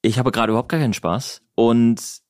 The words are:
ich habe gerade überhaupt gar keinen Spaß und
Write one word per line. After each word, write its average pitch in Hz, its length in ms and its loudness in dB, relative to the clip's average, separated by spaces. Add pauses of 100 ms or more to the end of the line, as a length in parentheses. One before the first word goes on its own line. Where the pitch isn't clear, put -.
ich 113 160 0
habe 127 140 0
gerade 110 200 0
überhaupt 113 180 -2
gar 165 100 -2
keinen 123 140 0
Spaß - 480 -6 (140)
und 117 460 4 (280)